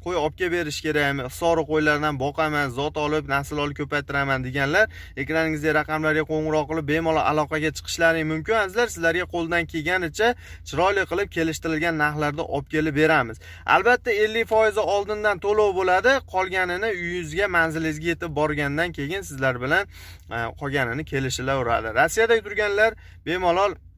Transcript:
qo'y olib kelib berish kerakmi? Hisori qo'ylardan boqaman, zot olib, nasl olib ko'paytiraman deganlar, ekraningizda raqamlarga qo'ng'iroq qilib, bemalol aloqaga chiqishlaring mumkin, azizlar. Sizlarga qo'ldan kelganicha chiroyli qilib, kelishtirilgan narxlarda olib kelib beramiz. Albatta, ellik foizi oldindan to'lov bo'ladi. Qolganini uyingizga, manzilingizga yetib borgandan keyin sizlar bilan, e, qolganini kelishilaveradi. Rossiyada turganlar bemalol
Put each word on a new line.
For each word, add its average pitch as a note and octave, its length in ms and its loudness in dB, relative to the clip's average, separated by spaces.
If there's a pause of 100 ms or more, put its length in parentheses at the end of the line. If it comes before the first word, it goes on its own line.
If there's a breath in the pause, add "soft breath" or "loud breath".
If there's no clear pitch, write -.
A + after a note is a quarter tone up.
qo'y F3 120 -4
olib D3+ 220 -2
kelib F3+ 180 0
berish D3+ 240 -4
kerakmi? C#3+ 480 0
Hisori E3 420 0
qo'ylardan D3+ 540 2
boqaman, D3 480 0
zot C#3+ 240 -4
olib, D3+ 320 0
nasl C#3 360 -2
olib D3 160 -6
ko'paytiraman C#3 680 -2
deganlar, C#3+ 400 2 (360 loud breath)
ekraningizda D#3 580 0
raqamlarga D#3 500 0
qo'ng'iroq D#3 400 0
qilib, D#3+ 220 -4
bemalol D#3+ 280 2 (120)
aloqaga D#3 460 0
chiqishlaring E3 520 2
mumkin, D#3 240 -2 (100)
azizlar. G#3+ 300 0
Sizlarga E3 400 0
qo'ldan E3+ 380 -2
kelganicha F3 560 0 (400 loud breath)
chiroyli F#3 420 2
qilib, F#3 260 -2
kelishtirilgan D#3+ 640 -2
narxlarda D3+ 540 0
olib C#3 200 -4
kelib D3+ 220 0
beramiz. D3 400 4 (380 loud breath)
Albatta, A#3+ 360 4 (140)
ellik A3 240 -2
foizi A3 320 4 (140)
oldindan G#3 500 0
to'lov G#3 360 4
bo'ladi. F#3+ 320 4 (200)
Qolganini F#3 580 -2 (120)
uyingizga, F3 440 -2 (100)
manzilingizga D#3+ 580 0
yetib D#3+ 260 -8
borgandan D3+ 560 -2
keyin D3 240 -6 (100)
sizlar C3 300 0
bilan, D#3 240 2 (520 loud breath)
e, - 20 -4 (220)
qolganini C#3 520 -2
kelishilaveradi. B2+ 840 -2
Rossiyada A3 480 4
turganlar G#3 500 0 (300 soft breath)
bemalol F3+ 500 2 (220)